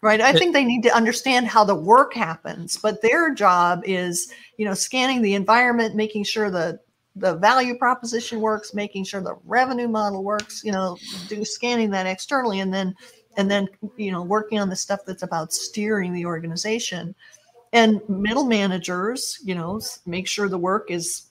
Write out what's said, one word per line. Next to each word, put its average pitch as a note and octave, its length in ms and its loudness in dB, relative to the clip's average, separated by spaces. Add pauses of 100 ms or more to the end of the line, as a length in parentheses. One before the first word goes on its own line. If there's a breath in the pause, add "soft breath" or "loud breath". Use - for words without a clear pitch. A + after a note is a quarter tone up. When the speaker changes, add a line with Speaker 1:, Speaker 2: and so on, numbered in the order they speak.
Speaker 1:
Right. G#3+ 180 4
I B3 120 6
Speaker 2:
It D4+ 60 6
Speaker 1:
think F4 160 2
they C#4 120 4
need A#3+ 180 0
to A#3 100 6
understand A#3 540 2
how G#3+ 160 6
the G3+ 120 4
work A3+ 380 6
happens, E3 640 -6
but G#3+ 260 -2
their D4+ 320 2
job F3+ 520 4
is, F3+ 480 -4 (240 loud breath)
you G#3+ 80 -2
know, G3 80 -2
scanning B3+ 480 0
the G3 140 2
environment, A#3 600 2
making G#3+ 300 -2
sure G#3 260 -2
the, E3+ 300 -4 (340)
the F#3 200 0
value B3 420 4
proposition A#3+ 600 -2
works, G#3+ 340 -2
making G3+ 320 -6
sure G3 140 -8
the - 260 -8
revenue B3 420 0
model G#3 360 -2
works, G#3 400 -6
you G#3+ 80 -4
know, F#3+ 260 -2 (300)
do G#3 160 -8
scanning A#3 480 -2
that F#3+ 160 -2
externally G3+ 540 -2
and F#3+ 120 -2
then, F#3+ 220 -4 (400 loud breath)
and G3 140 2
then, G3+ 180 0 (300)
you G3+ 140 -4
know, F3 100 -4
working G#3+ 380 -2
on G3 100 -2
the F#3 60 -6
stuff - 300 -6
that's F#3 180 -10
about E3 280 -6
steering G#3 600 -4
the F3 120 -6
organization. E3+ 880 -6 (580 soft breath)
And A3 340 6
middle G#3+ 380 0
managers, G3 1000 -2
you F#3+ 120 -4
know, F3 220 -6
s-, - 280 -10
make F#3 220 -6
sure G3+ 200 -2
the F#3+ 100 -2
work F#3 340 -2
is E3+ 400 -6